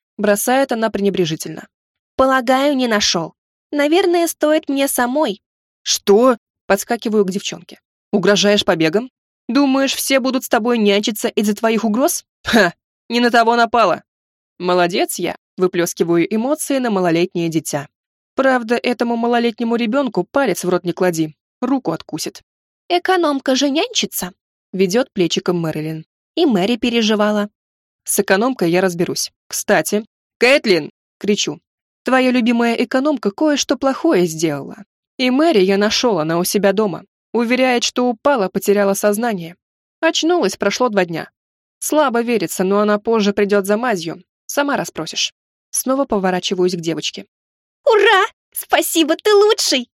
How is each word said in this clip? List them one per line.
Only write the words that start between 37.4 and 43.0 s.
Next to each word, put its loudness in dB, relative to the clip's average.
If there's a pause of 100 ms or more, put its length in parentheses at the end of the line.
что -2
упала, 0
потеряла 0
сознание. -2 (460)
Очнулась, 0
прошло -2
два 0
дня. -10 (480)
Слабо 0
верится, -2
но 2
она 2
позже 0